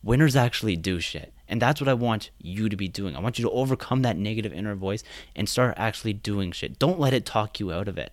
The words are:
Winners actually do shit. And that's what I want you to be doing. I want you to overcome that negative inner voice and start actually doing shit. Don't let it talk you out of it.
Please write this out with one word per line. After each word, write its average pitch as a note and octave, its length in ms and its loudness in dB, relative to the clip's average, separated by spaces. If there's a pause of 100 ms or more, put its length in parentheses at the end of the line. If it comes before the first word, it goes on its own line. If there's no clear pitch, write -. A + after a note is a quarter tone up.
Winners B2+ 320 6
actually A#2 400 2
do F2 240 -2
shit. - 340 -8 (140)
And A2+ 140 0
that's D3 200 2
what C#3 60 2
I C3+ 60 4
want A#2 440 0
you G2+ 320 -2
to G2+ 80 -2
be F#2+ 100 -4
doing. F2+ 280 -6
I C#2+ 60 -6
want A#2+ 180 -2
you A#2 60 0
to A2 60 2
overcome C3 520 2
that A2+ 140 2
negative G#2+ 360 -2
inner G2+ 220 -4
voice F#2+ 280 -4 (320)
and - 140 -2
start B2 280 4
actually A2 360 -2
doing G2+ 380 -2
shit. - 260 -8
Don't E3+ 220 2
let C3+ 140 4
it A#2 120 0
talk - 340 -2
you F#2+ 120 -2
out F#2 160 -2
of F#2 100 -6
it. A1+ 160 -6